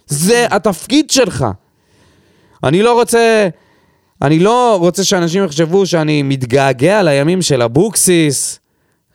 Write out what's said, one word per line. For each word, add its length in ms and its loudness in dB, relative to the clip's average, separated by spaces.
זה 440 0
התפקיד 600 -2
שלך. 360 0
אני 180 2
לא 100 2
רוצה... 560 2
אני 160 2
לא 420 2
רוצה 240 0
שאנשים 400 -2
יחשבו 420 0
שאני 360 0
מתגעגע 800 0
לימים 400 0
של 200 0
אבוקסיס. 960 0